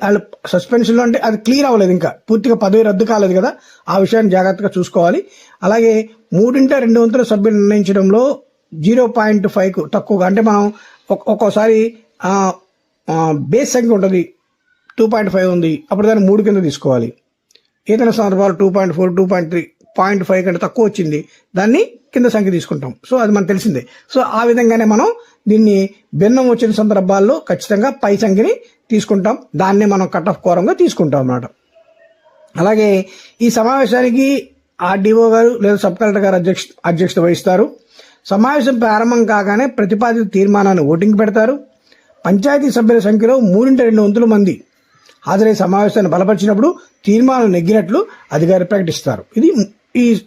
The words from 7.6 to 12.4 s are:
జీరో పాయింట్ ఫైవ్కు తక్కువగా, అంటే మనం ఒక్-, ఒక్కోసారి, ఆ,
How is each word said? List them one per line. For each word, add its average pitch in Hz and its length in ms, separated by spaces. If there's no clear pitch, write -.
జీరో 226 320
పాయింట్ 214 420
ఫైవ్కు 190 460
తక్కువగా, 196 320
అంటే 196 160
మనం 208 300
ఒక్-, 190 180
ఒక్కోసారి, 220 680
ఆ, 190 280